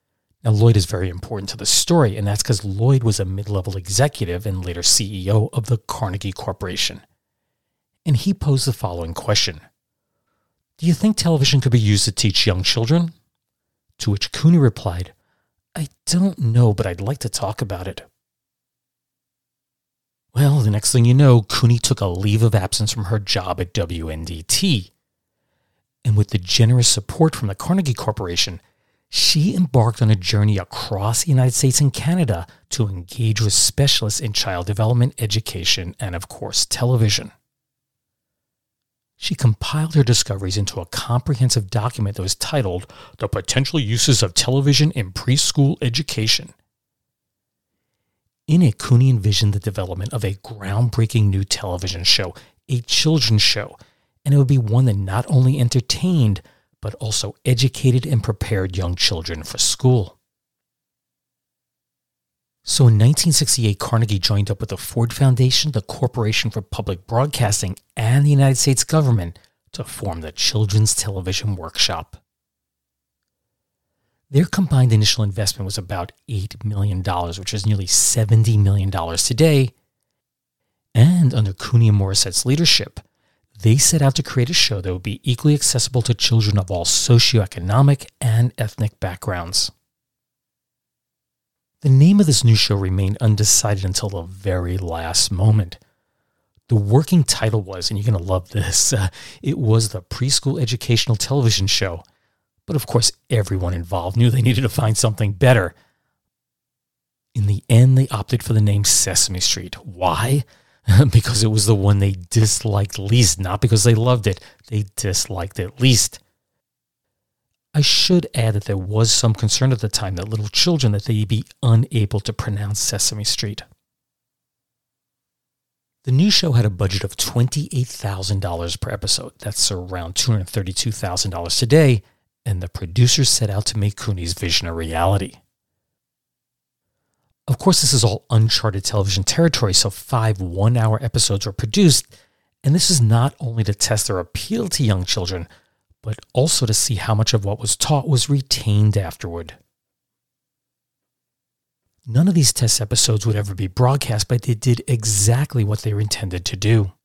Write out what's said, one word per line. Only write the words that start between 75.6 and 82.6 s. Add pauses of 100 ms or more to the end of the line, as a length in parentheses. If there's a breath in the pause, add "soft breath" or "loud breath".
was
about (160)
eight
million
dollars,
which
is
nearly
seventy
million
dollars
today. (1200)
And
under
Cooney
and
Morissette's
leadership, (600)